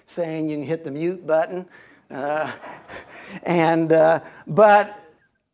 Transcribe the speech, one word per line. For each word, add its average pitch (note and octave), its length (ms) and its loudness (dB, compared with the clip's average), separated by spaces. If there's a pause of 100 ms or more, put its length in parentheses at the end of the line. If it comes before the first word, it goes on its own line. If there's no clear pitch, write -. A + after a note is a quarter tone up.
saying, D#3+ 460 -6
you D3+ 80 -6
can D3 80 -8
hit D#3+ 180 -6
the D3+ 80 -12
mute E3+ 340 -8
button. F3 400 -2 (440)
Uh, C#3+ 420 -6 (480)
<laughs> - 440 -20
and, E3 500 2
uh, D#3+ 260 4 (260)
but G#3 560 4 (520)